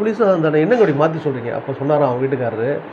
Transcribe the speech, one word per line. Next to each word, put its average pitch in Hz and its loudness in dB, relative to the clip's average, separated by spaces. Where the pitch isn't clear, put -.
புளி 220 0
சாதம் 196 2
தானே, 156 2
என்னங்க 214 4
இப்படி 156 2
மாத்தி 160 -6
சொல்றீங்க?" 123 -4
அப்ப - -6
சொன்னாரா 143 2
அவன் 127 -2
வீட்டுக்காரரு, 123 -2